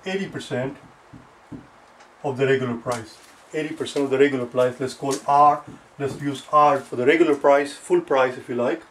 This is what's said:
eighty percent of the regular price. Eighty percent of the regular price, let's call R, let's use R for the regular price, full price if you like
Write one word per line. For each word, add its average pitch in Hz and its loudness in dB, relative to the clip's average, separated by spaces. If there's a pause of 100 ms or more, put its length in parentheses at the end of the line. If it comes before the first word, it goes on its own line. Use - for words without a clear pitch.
eighty 190 -6
percent 135 -8 (1500)
of 135 -4
the 135 2
regular 127 0
price. 117 -10 (340)
Eighty 156 -6
percent 139 -4
of 127 -4
the 131 0
regular 135 2
price, 127 -2
let's 127 -6
call 139 -6 (100)
R, 147 4 (340)
let's 139 -6
use 143 -8
R 147 6
for - -10
the 123 -2
regular 160 4
price, 143 2
full - -2
price 127 0
if 117 -16
you 120 -8
like 123 -4